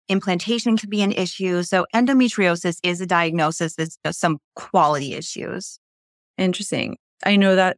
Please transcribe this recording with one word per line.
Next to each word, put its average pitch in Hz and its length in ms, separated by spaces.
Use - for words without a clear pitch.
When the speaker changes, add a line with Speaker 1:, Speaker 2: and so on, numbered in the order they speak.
Speaker 1:
implantation 202 680
can 214 120
be 208 140
an 202 80
issue. 180 540
So 185 280
endometriosis 220 920
is 175 160
a 190 60
diagnosis 165 680
that's, 160 300
uh, 156 80
some 160 260
quality 147 600
issues. - 640
Speaker 2:
Interesting. - 580
I 202 100
know 196 180
that 185 240